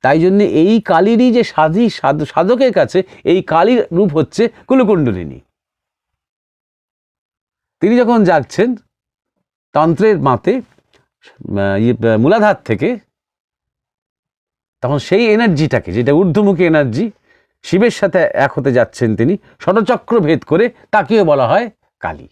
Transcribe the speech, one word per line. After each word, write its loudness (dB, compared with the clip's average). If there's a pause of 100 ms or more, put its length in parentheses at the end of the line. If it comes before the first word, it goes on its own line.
তাই 2
জন্য 2
এই 2
কালীরই 2
যে 0
সাধি-, -2
সাধ-, -2
সাধকের 0
কাছে 0 (260)
এই 2
কালীর 2 (120)
রূপ 0
হচ্ছে -2 (240)
কুলকুণ্ডলিনী। 0 (2500)
তিনি 2
যখন 2
জাগছেন 0 (1040)
তন্ত্রের 0
মাতে, -2
আহ, -8
ইয়ে, 0
আহ, 0
মূলাধার 2
থেকে, -4 (1900)
তখন -2
সেই 0
এনার্জিটাকে, 0
যেটা 0
ঊর্ধ্বমুখী 2
এনার্জি, 0 (520)
শিবের 0
সাথে -2
এক 0
হতে -4
যাচ্ছেন 0
তিনি, 0 (260)
ষটচক্র -2
ভেদ 0
করে, 0 (260)
তাকেও 2
বলা 2
হয় 0 (340)
কালী। -12